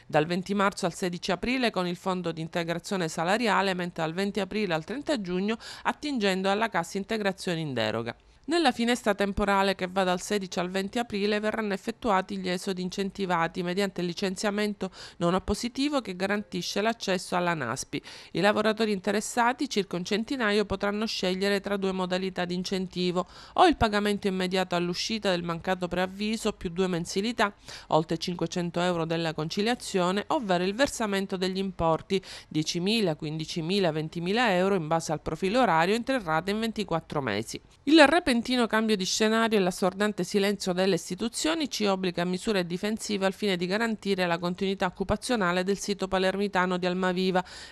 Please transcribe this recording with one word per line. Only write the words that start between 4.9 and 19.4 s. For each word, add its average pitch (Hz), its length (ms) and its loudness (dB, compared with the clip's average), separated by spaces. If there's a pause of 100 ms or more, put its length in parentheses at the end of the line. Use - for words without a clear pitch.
giugno 196 380 -2 (240)
attingendo 202 640 0
alla 208 220 2
cassa 175 260 -2
integrazione 190 640 -2
in 151 140 -4
deroga. 113 420 0 (260)
Nella 311 300 4
finestra 233 420 2
temporale 196 640 2
che 185 100 -4
va 190 160 0
dal 180 180 2
sedici 196 380 -4
al 180 120 -2
venti 196 280 -4
aprile 208 400 0
verranno 214 340 -2
effettuati 196 640 -2
gli 185 120 -4
esodi 180 340 -2
incentivati 180 800 -2
mediante 185 380 -2
il 175 80 0
licenziamento 202 840 -2 (280)
non 170 160 2
oppositivo 254 640 0
che 190 160 -8
garantisce 196 640 -2
l'accesso 202 560 -2
alla 175 180 2
naspi. 131 480 -4 (300)
I 165 80 -2
lavoratori 214 500 2
interessati, 220 800 0